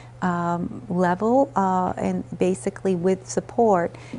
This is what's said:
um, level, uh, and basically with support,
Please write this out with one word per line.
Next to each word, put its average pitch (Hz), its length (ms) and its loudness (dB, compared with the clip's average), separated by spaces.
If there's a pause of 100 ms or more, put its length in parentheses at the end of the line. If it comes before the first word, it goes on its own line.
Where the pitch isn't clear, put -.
(200)
um, 175 680 -2
level, 196 680 2
uh, 185 420 2
and 185 280 -2 (140)
basically 190 580 0
with 185 320 0
support, 190 680 2 (220)